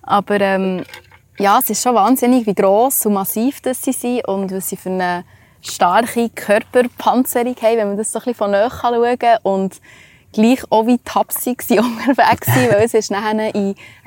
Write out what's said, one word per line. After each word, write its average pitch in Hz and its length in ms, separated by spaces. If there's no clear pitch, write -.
Aber, 202 380
ähm, 190 440
ja, 202 200
es 262 100
ist 208 140
schon 247 140
wahnsinnig, 240 500
wie 202 80
gross 208 500
und 214 80
massiv 214 480
das 254 220
sie 262 100
sind 247 340
und 196 260
was 190 180
sie 196 60
für - 140
eine 180 340
starke 226 720
Körperpanzerung 240 1300
haben, 226 180
wenn 208 100
man 202 80
das 214 160
so 233 60
ein 220 60
bisschen 240 120
von 202 160
nahe 208 180
schauen 240 480
kann. 233 240
Und 190 380
gleich 233 380
auch 220 160
wie 240 120
tapsig - 640
sie 202 160
<laughs> - 20
unterwegs 226 640
sind, 247 240
weil 208 140
es 233 100
ist 220 160
nachher 214 440
in 196 200